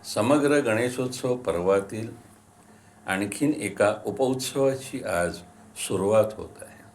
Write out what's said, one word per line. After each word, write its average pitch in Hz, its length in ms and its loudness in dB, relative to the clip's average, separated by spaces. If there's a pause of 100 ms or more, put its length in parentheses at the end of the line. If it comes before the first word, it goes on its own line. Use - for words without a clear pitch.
समग्र 143 560 2
गणेशोत्सव 123 760 -2
पर्वातील 98 720 0 (960)
आणखीन 101 460 0
एका 104 420 2 (120)
उपउत्सवाची 131 960 -2
आज 87 320 0 (520)
सुरुवात 104 360 4 (120)
होत - 260 -14
आहे. - 220 -20 (100)